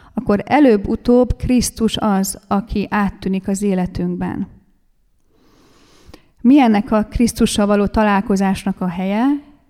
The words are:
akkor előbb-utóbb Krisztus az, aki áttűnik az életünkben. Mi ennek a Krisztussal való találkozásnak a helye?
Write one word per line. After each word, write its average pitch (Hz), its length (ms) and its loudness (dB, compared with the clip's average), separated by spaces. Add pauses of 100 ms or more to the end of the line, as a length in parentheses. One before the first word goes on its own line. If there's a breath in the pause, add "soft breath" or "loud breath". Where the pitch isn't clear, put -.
(140 soft breath)
akkor 208 320 -2
előbb-utóbb 240 920 2
Krisztus 226 600 -2
az, 190 500 -2
aki 196 440 -4
áttűnik 190 580 -4
az 196 140 -4
életünkben. 180 880 -4 (1900 soft breath)
Mi 269 200 6
ennek 214 300 2
a 214 120 2
Krisztussal 214 640 0
való 202 200 2
találkozásnak 196 960 0
a 185 80 -4
helye? 190 360 -4 (460)